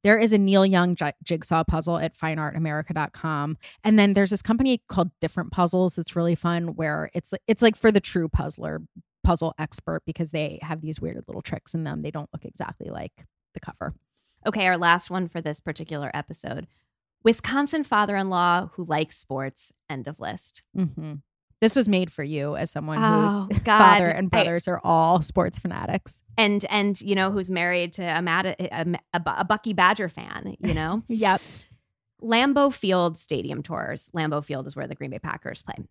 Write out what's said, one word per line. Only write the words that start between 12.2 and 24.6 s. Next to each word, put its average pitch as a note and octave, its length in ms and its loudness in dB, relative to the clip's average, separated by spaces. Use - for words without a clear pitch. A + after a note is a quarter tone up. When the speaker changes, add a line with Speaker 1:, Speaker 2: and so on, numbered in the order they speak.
Speaker 1:
look D3+ 120 -14
exactly - 440 -12
like - 380 -14
the - 60 -14
cover. - 340 -10
Speaker 2:
Okay, G#3 180 0
our F3+ 140 4
last F3 320 2
one F3+ 160 -2
for E3+ 120 -6
this D3+ 200 -6
particular D#3 560 -8
episode. - 500 -10
Wisconsin C#4 600 0
father-in-law F#3+ 880 2
who F3+ 120 -8
likes D#3 340 -2
sports, C3+ 520 -8
end C3+ 200 -8
of D3 120 -12
list. - 440 -12
Speaker 1:
Mm-hmm. D#3 380 -4
This A3 160 4
was A#3+ 120 4
made F#3 240 0
for D3+ 120 -10
you D3 320 -4
as - 160 -4
someone D#3 280 -6
Speaker 2:
Oh, G#3+ 520 4
Speaker 1:
whose - 80 2
<laughs> - 40 -4
Speaker 2:
God. G#3+ 140 4
Speaker 1:
father G#3 320 8
and F#3 160 0
Speaker 2:
I F3 40 -2
Speaker 1:
brothers F3 380 0